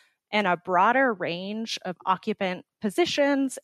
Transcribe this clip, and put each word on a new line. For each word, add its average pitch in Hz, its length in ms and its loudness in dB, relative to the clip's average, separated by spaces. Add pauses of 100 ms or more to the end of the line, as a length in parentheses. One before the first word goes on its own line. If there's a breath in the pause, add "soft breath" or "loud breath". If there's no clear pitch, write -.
(300 soft breath)
and 208 160 0
a 175 120 2
broader 220 560 2
range 185 720 -6
of 180 180 -6
occupant 185 640 -2 (160)
positions 277 800 0